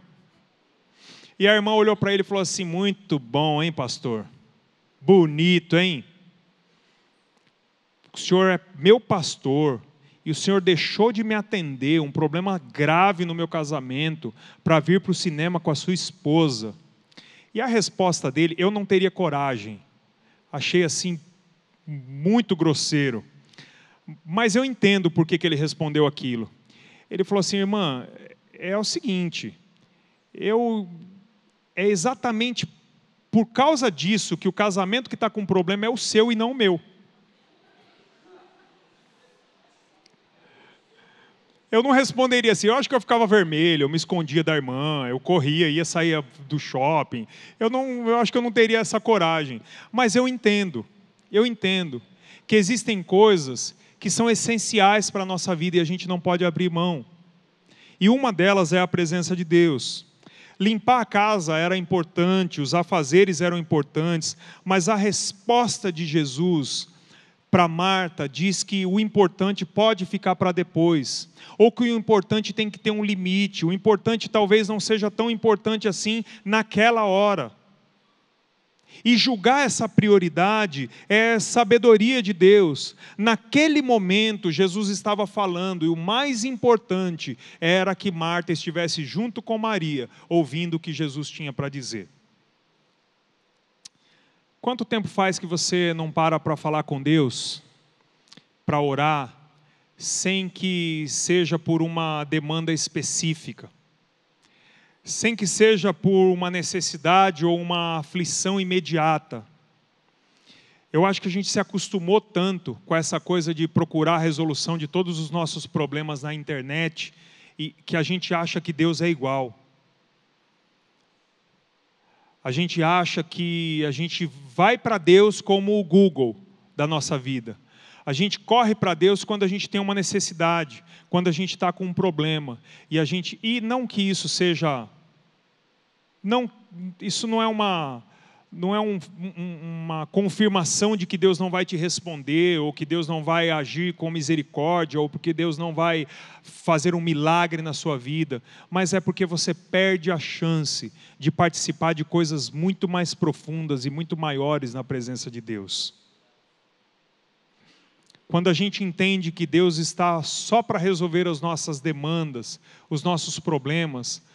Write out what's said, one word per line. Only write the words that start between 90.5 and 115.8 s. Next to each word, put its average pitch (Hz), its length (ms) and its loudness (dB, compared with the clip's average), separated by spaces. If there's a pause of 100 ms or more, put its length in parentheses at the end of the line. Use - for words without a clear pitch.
o 165 60 -2
que 165 120 -10
Jesus 143 380 -6
tinha 143 240 -12
pra 139 160 -6
dizer. 113 400 -12 (2500)
Quanto 240 220 -2
tempo 214 240 -4
faz 190 300 0
que - 80 -12
você 175 480 -2
não 160 160 -6
para 160 300 2
pra 156 180 -4
falar 151 240 -2
com 143 180 -6
Deus, 143 640 0 (1040)
pra 147 160 0
orar, 143 500 0 (640)
sem 190 540 -4
que 170 580 -2
seja 170 520 0
por 165 240 0
uma 160 400 -4
demanda 156 500 -4
específica? - 960 -6 (1300)
Sem 220 320 -2
que 202 100 -4
seja 202 480 4
por 185 400 4
uma 180 160 -2
necessidade 175 960 0
ou 170 160 2
uma 170 380 -4
aflição 180 600 -4
imediata. 156 840 -2 (1500)
Eu 160 140 2
acho 196 160 0
que - 60 -6
a 180 40 -4
gente 190 160 -4
se - 120 -2
acostumou 190 600 -2
tanto 180 560 -4 (120)
com 165 80 0
essa 160 240 -2
coisa 170 340 -2
de 160 140 -2
procurar 160 480 0
a - 20 2
resolução 160 600 -2
de 151 80 -8
todos 175 320 -4
os 156 100 -8
nossos 160 380 -6
problemas 147 560 -6